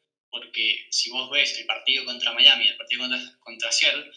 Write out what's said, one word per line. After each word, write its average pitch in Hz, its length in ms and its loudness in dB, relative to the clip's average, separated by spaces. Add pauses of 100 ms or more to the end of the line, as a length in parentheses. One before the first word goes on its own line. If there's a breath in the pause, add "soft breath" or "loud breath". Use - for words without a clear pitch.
(300)
porque 110 600 -4
si - 180 0
vos 127 200 -8
ves 139 300 0
el 120 60 -12
partido 123 400 -2
contra 120 280 -4
Miami - 300 6
y - 60 4
el - 80 -6
partido 123 240 -6
contra, 127 380 -6
contra 113 320 -6
Seattle, 147 460 0